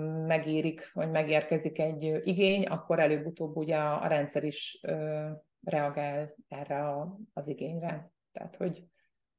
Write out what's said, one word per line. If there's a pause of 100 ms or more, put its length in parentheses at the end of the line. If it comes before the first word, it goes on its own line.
(260)
megérik,
vagy
megérkezik
egy,
ö,
igény,
akkor
előbb-utóbb
ugye
a,
a
rendszer
is,
ö, (360)
reagál (140)
erre
a, (140)
az
igényre. (200)
Tehát,
hogy (540)